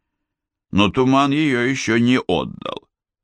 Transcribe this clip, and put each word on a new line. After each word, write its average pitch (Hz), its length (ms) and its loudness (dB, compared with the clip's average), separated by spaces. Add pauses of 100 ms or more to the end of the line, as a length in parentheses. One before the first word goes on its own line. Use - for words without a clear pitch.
(720)
Но 101 180 2
туман 135 420 2
её 143 300 0
ещё 123 360 -2
не 123 220 2
отдал. - 680 -6 (360)